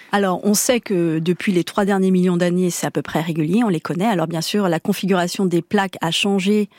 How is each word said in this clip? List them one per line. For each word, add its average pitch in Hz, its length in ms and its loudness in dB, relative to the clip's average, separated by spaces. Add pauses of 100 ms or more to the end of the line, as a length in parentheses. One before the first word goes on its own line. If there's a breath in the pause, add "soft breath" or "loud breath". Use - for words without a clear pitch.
(120)
Alors, 196 320 0
on 208 100 4
sait 240 260 2
que 170 380 0
depuis 170 340 0
les 175 120 2
trois - 200 -2
derniers 190 260 2
millions 180 260 4
d'années, 180 340 2
c'est - 160 -4
à 147 40 -4
peu 151 120 -2
près - 180 -4
régulier, 165 440 0
on 220 40 0
les 160 120 0
connaît. - 260 -4
Alors, 170 220 0
bien 165 120 -4
sûr, 202 280 0
la 165 120 0
configuration 185 640 0
des 165 160 0
plaques 196 380 -2
a 165 100 -2
changé 202 580 0 (100)